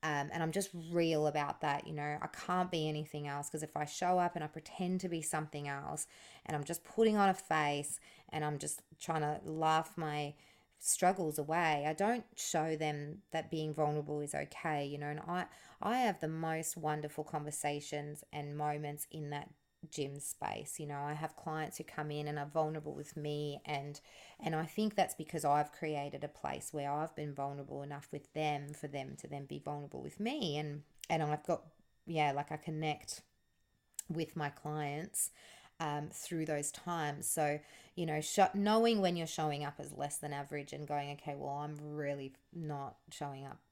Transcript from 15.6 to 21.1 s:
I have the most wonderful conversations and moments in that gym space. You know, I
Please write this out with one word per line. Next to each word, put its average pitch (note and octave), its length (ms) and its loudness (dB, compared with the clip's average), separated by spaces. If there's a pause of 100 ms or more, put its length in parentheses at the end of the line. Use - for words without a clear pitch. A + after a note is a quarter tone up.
I A#3 160 2
have A3 200 2
the D#3 80 -2
most D#3+ 500 -2
wonderful D3+ 460 -2
conversations D3 1000 -4 (100)
and D3 240 -4
moments D3 540 -2
in D3+ 180 -6
that C#3+ 200 -6 (400)
gym C#3+ 300 -2
space. - 600 -6
You D#3 60 -4
know, D3 140 -4
I D3 140 -2